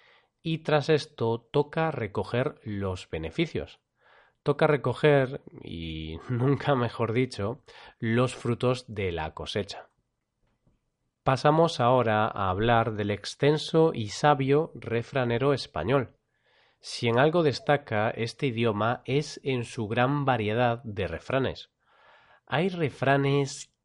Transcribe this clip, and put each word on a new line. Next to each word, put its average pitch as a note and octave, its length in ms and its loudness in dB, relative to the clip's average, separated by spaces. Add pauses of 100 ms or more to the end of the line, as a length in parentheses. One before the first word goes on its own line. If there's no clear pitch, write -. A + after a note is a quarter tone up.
(420)
Y E3 160 -4
tras D3+ 300 0
esto A#2+ 640 -2
toca D3+ 380 0
recoger A#2 760 -4
los G2 440 -6
beneficios. D#2+ 720 -6 (640)
Toca D3 240 0
recoger, C#3 760 2 (200)
y D#2+ 640 -8
<laughs> - 40 -18
nunca C3 460 0
mejor A#2 380 -2
dicho, A#2+ 500 -4 (360)
los A#2+ 360 0
frutos B2 540 -2
de G2+ 240 -4
la D#2+ 220 -6
cosecha. - 540 -8 (1300)
Pasamos D3+ 560 2
ahora A2+ 480 4
a G2+ 220 -2
hablar A2+ 460 2
del G2+ 160 -2
extenso D#3 800 2
y A2 160 -6
sabio C#3+ 640 2
refranero A#2+ 800 -2
español. A#2 640 -2 (640)
Si - 260 -6
en A#2 120 4
algo D#3+ 240 4
destaca A#2+ 680 0
este - 360 -6
idioma A2+ 580 0
es D3 400 -2
en B2+ 200 -2
su A2+ 240 -6
gran B2+ 360 2
variedad A#2 600 0
de G2+ 220 -4
refranes. F2+ 640 -4 (760)
Hay E3 240 0
refranes C#3 1040 0 (100)